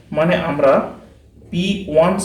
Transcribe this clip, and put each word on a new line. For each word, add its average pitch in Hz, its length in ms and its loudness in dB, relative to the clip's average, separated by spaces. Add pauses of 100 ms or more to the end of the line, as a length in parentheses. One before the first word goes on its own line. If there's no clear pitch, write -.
(160)
মানে 165 180 2 (140)
আমরা 143 240 2 (800)
পি 175 140 -4 (280)
ওয়ান 165 200 4 (120)